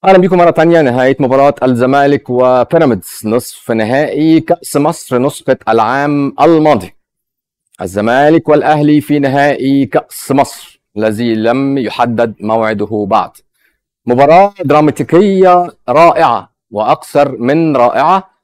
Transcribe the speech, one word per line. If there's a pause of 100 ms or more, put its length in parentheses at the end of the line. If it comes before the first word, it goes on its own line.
أهلا
بكم
مرة
تانية.
نهاية
مباراة
الزمالك
وبيراميدز،
نصف
نهائي
كأس
مصر
نسخة (120)
العام
الماضي. (880)
الزمالك
والأهلي
في
نهائي
كأس
مصر (160)
الذي
لم
يحدد
موعده
بعد. (760)
مباراة (100)
دراماتيكية (220)
رائعة (180)
وأكثر
من
رائعة. (140)